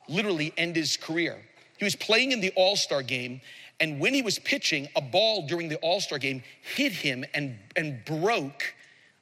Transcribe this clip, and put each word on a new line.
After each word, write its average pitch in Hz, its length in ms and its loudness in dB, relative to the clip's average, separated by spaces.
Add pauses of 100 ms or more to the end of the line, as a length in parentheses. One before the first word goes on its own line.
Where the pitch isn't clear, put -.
literally 165 480 0
ended 165 260 0
his 143 140 0
career. 160 440 -4 (360)
He 202 80 -2
was 196 100 2
playing 247 380 4
in 233 80 -2
the 220 160 0
All-Star 185 440 4
game, 127 380 -4 (400)
and 156 220 0
when 226 120 2
he 277 80 2
was 208 160 0
pitching, - 600 -2
a 156 40 2
ball 185 460 2
during 170 220 -2
the 151 80 -4
All-Star 170 420 0
game 131 240 -2 (320)
hit 277 160 2
him 139 320 -2 (100)
and, 143 240 -2 (200)
and 147 260 -2
broke 160 720 0 (480)